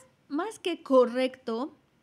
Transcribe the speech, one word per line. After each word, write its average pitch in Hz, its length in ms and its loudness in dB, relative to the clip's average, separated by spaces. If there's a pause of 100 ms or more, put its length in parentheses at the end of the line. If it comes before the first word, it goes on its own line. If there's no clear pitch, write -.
(280)
más 359 300 -6
que 339 240 -4
correcto, 254 920 0 (260)